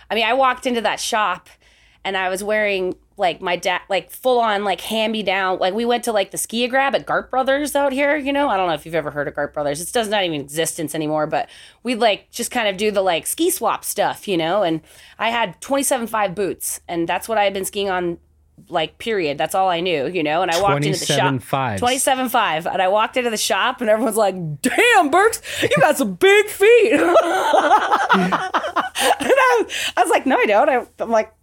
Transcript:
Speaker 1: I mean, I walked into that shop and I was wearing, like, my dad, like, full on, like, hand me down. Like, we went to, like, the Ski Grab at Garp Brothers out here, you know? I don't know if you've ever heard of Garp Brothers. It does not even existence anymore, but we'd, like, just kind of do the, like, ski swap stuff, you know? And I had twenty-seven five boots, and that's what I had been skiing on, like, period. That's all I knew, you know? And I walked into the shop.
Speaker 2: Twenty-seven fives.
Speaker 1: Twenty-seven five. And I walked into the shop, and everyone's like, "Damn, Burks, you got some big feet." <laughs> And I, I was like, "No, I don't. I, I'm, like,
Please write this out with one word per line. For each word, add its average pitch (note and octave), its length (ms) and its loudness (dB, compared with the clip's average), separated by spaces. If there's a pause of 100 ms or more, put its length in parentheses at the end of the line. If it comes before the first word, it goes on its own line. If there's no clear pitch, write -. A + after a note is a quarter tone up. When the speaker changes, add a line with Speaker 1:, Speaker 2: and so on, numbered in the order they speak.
Speaker 1:
I G3 60 -4
mean, A3 100 0
I A3+ 100 2
walked C4 320 2
into A#3+ 160 -2
that G3 180 -2
shop G3 480 -2 (560)
and F#3+ 140 -2
I F#3 100 -2
was F#3+ 160 -4
wearing, G3+ 520 0 (200)
like, F3+ 240 -2
my F3+ 160 -4
dad, F3+ 320 -2
like, F#3 220 -4
full B3 300 0
on, G#3 240 0
like, F#3 180 -2
hand A3 300 -2
me A3 100 -4
down. F#3+ 360 0
Like, F#3 140 0
we A#3 140 -2
went A#3+ 180 0
to, A#3 80 -2
like, G3 200 0
the F3+ 40 -12
Ski A#3 300 -4
Grab C4+ 280 0
at D#3 120 -2
Garp E3+ 240 -2
Brothers C4+ 440 0
out C#4+ 180 2
here, C#4+ 240 0
you C#4 160 -4
know? C#4+ 160 0
I G3+ 100 0
don't F#3 80 0
know E3 80 0
if D3 100 -8
you've E3 100 -10
ever D3+ 160 -2
heard C#3+ 160 -4
of D3 80 -8
Garp C#3+ 200 -6
Brothers. D3 260 -4
It F3 120 -10
does A3 160 0
not G3+ 160 0
even D#3+ 140 -2
existence D3+ 560 -6
anymore, D3+ 320 -2
but D#3 220 -2 (340)
we'd, A#3+ 180 -4
like, G#3+ 300 0
just - 200 -8
kind A3+ 180 -2
of F#3+ 80 -2
do G#3+ 140 0
the, G3 120 0
like, E3+ 240 0
ski E4 240 -2
swap G3+ 360 -2
stuff, D#3+ 420 -4
you F#3+ 80 0
know? E3+ 260 0
And D#3+ 200 -2 (360)
I A3 120 -2
had A#3 320 -4
twenty-seven C4+ 460 -2
five G3+ 260 -2
boots, - 540 -6
and E3+ 200 -4
that's F3+ 180 -4
what A3 120 -2
I G#3 60 4
had G3 100 0
been F#3+ 100 -6
skiing G3+ 240 -4
on, F3+ 300 -2 (500)
like, D#3+ 300 -4
period. E3+ 400 -2
That's D#3+ 160 -4
all F#3+ 140 2
I E3+ 120 0
knew, D#3+ 280 -2
you F3+ 160 -4
know? D#3 180 0
And F3 80 -2
I E3+ 100 2
walked G3 240 2
into D3 140 -2
the - 80 -8
shop. D3 120 0
Speaker 2:
Twenty-seven C3 200 0
fives. A#2+ 420 -4
Speaker 1:
Twenty-seven C4 480 0
five. F3+ 380 0
And F#3+ 160 -2
I F#3 60 2
walked G#3+ 280 0
into A#3+ 140 0
the G#3+ 60 -4
shop, A3 440 0
and A3+ 80 -2
everyone's A3 280 2
like, G3+ 180 2 (260)
"Damn, F#4+ 500 4
Burks, G4+ 300 4 (220)
you C5 160 0
got D#4+ 180 4
some G3+ 180 -2
big G4+ 340 4
feet." G#4+ 460 6
<laughs> F#4 1700 2 (400)
And B4 320 2
I, B4+ 300 2 (320)
I F4 60 4
was F4 80 0
like, D#4+ 160 2
"No, C4 100 2
I F#4+ 100 2
don't. A3+ 220 4
I, B3 180 0 (140)
I'm, G#3+ 100 -4
like, A3 220 0 (100)